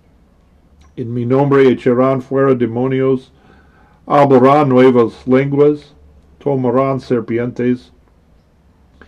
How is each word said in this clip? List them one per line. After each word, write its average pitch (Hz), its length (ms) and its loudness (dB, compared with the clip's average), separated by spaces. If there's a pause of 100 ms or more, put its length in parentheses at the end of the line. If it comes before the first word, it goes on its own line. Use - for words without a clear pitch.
(960)
En 120 160 -10
mi 120 120 -6
nombre 135 440 2
echarán 127 520 0
fuera 135 320 0
demonios, 127 800 -4 (760)
hablarán 139 600 2
nuevas 123 580 2
lenguas, 139 680 -2 (460)
tomarán 135 600 -2
serpientes, 120 880 -6 (1160)